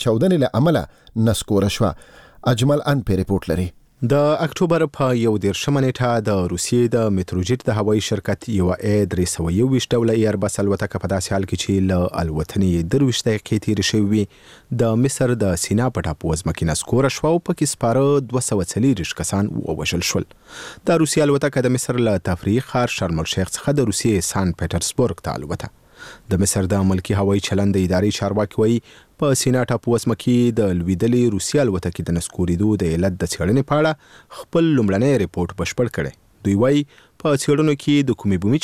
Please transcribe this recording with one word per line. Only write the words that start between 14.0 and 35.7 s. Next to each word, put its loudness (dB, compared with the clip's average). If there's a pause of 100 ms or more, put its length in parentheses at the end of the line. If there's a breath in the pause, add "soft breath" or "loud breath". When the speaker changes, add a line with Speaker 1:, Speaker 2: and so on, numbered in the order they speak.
Speaker 2:
وي، 2 (560 loud breath)
د 2
مصر 0 (100)
د 2
سینا 0
په -4
ټاپو -4
وزمه -4
کې -6
نسکوره 0
شوه 0
او 2
پکې -4
سپاره 0 (300)
دوه 0
سوه -2
څلېرویشت -2
کسان -2 (140)
ووژل -4
شول. -2 (600 loud breath)
د 4
روسیې 0
الوتکه 0
د 0
مصر -2
له 0
تفریحي -2
ښار -2
شرم -2
الشیخ -4
څخه -2
د 2
روسیې 0
سان 0
پیټرسبورګ -2
ته -8
الوته. -8 (580 loud breath)
د 2
مصر 0
د 2
ملکي 0
هوایي 2
چلند 2
د 2
ادارې 2
چارواکي -2
وایي 2 (420 loud breath)
په 2
سینا 2
ټاپو 0
وزمه 0
کې 2
د 2
لوېدلې 2
روسي -2
الوتکې -2
د 0
نسکورېدو 0 (120)
د 0
علت 0
د -2
څېړنې 0
په 0
اړه 2 (480 loud breath)
خپل 0 (100)
لومړنی 2 (100)
رپورټ -4
بشپړ -2 (100)